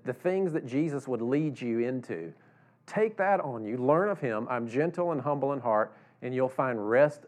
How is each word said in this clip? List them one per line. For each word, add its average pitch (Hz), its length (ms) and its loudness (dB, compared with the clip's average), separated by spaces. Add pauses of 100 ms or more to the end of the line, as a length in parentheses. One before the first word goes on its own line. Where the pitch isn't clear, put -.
the 123 80 -4
things 185 400 0
that 156 120 -2
Jesus 139 420 -2
would 120 160 -2
lead 139 360 0
you 117 200 -2
into, 117 540 -4 (520)
take 220 320 0
that 190 240 2
on 120 240 -6
you, 110 120 -4
learn 151 320 4
of 185 100 -2
him. 120 300 -2
"I'm 120 180 -2
gentle 165 440 0
and 147 100 -2
humble 143 320 0
in 139 60 -4
heart, 110 340 2 (280)
and 127 120 -6
you'll 127 160 2
find 123 400 -2
rest 143 380 4